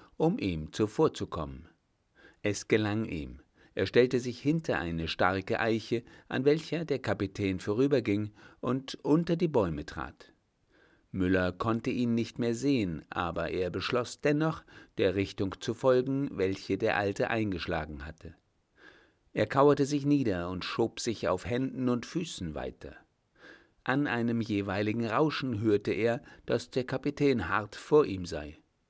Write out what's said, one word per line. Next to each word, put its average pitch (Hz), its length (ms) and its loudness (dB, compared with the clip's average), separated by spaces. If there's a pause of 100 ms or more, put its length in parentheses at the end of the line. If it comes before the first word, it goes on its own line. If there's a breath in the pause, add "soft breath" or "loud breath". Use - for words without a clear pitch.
(160 loud breath)
um 170 200 2
ihm 80 360 -4
zuvorzukommen. 90 960 -2 (720 soft breath)
Es 104 240 -2
gelang 107 380 2
ihm. 67 360 -8 (360 soft breath)
Er 95 100 0
stellte 127 320 4
sich 127 220 -6
hinter 143 400 0
eine 82 260 -2
starke 95 540 0
Eiche, 113 420 0 (260 loud breath)
an 127 160 -2
welcher 156 400 2
der 139 140 -2
Kapitän 101 640 -2
vorüberging, 110 720 2 (280 loud breath)
und 131 440 -4
unter 165 320 4
die 170 100 0
Bäume 90 400 0
trat. - 460 -12 (800 soft breath)
Müller 92 400 2
konnte 113 380 -2
ihn 120 260 0
nicht 117 240 -2
mehr 117 160 0
sehen, 117 540 0
aber 85 400 -2
er 90 200 0
beschloss 113 500 -2
dennoch, 151 440 0 (340 loud breath)
der 95 160 4
Richtung 98 460 -2
zu 117 140 -4
folgen, 135 580 2
welche 95 460 0
der 110 180 2
Alte 101 340 0
eingeschlagen 82 720 -2
hatte. 80 300 -14 (1000 soft breath)
Er 107 140 2
kauerte 143 400 6
sich 143 180 -2
nieder 110 460 2
und 90 140 -6
schob - 340 -2
sich 104 300 -4
auf 92 180 -2
Händen 127 420 -2
und 120 180 -2
Füßen 95 500 -6
weiter. 67 400 -10 (880 loud breath)
An 139 220 2
einem 117 340 0
jeweiligen 107 640 0
Rauschen 127 560 0
hörte 107 300 4
er, 113 320 0 (240 loud breath)
dass 123 240 -2
der 127 140 -2
Kapitän 131 640 0
hart 104 260 -2
vor - 320 4
ihm 92 200 -6
sei. 76 300 -8 (340)